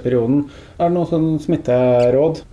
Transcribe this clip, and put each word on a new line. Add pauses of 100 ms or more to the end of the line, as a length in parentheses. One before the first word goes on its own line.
perioden. (320)
Er
det
noen
sånn (140)
smitteråd